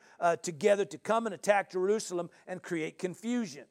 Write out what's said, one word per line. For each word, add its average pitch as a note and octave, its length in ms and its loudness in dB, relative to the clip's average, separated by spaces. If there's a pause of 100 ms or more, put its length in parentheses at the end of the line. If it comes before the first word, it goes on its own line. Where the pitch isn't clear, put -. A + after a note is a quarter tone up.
(180)
uh, E3+ 160 4
together G3 520 2
to D3+ 120 -14
come A3+ 280 0
and G3+ 80 -4
attack G3 360 2
Jerusalem F#3 580 0 (200)
and F3+ 120 -8
create E3 380 -6
confusion." F#3 720 -4